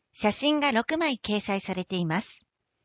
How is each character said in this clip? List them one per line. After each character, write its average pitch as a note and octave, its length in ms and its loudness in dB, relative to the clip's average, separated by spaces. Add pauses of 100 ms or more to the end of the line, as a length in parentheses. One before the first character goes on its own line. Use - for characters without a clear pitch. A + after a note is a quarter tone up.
(120)
写 G#3+ 200 0
真 D4 280 2
が C#4+ 120 2
六 A#3+ 260 0
枚 D4+ 260 0
掲 G#3 160 0
載 G3 220 -2
さ F#3 140 -6
れ F3+ 100 -4
て F#3+ 120 -4
い F3 80 0
ま D#3+ 160 0
す。 - 240 -14 (400)